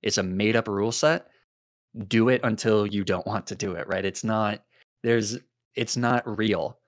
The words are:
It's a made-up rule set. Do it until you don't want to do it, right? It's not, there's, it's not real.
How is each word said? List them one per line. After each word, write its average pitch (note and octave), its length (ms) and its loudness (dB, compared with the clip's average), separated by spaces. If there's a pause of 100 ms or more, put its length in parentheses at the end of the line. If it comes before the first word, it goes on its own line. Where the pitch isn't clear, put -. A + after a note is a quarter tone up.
It's G#2 160 -2
a G#2 40 0
made-up G#2 460 2
rule G#2 240 0
set. D#3 360 0 (800)
Do A2+ 200 4
it B2+ 160 4
until A2 420 2
you G2+ 180 -2
don't F2+ 220 -2
want G2+ 220 -4
to - 60 -8
do G2 180 -4
it, E2+ 160 -8
right? F#2 160 -2
It's F#2+ 200 -4
not, A2 380 0 (400)
there's, A#2 360 0 (360)
it's A#2 220 -4
not A#2+ 420 0
real. G2 500 -2